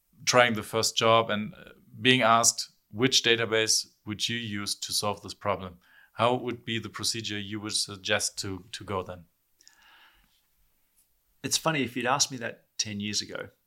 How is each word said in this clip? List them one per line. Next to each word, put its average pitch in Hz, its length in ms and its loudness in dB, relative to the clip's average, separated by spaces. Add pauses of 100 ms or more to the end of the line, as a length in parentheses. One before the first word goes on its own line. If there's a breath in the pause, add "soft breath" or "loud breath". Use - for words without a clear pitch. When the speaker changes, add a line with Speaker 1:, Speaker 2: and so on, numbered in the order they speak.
(260)
Speaker 1:
trying 120 300 6
the 107 80 -4
first - 340 0
job 113 320 4
and, 107 240 -4
uh, - 160 -20 (320)
being 127 200 6
asked, 113 480 4 (220)
"Which 127 320 2
database 110 640 2 (200)
would 104 240 -6
you 120 80 -4
use 101 380 -6
to - 180 -10
solve 104 280 -4
this 95 120 -12
problem?" 92 400 -4 (400 soft breath)
How 120 220 2
would 120 300 -6
be 113 140 -4
the 101 100 -10
procedure 104 500 -6
you 101 220 -8
would 107 120 -8
suggest 101 680 -2
to, 95 340 -8
to - 100 -12
go 95 180 -4
then? 90 220 -12 (2250 soft breath)
Speaker 2:
It's 135 140 -2
funny, 156 260 0
if 120 120 -6
you'd 120 100 -4
asked 139 260 2
me 131 60 -10
that 113 280 -10 (120)
ten 107 220 -6
years 104 220 -4
ago, - 260 -8 (200)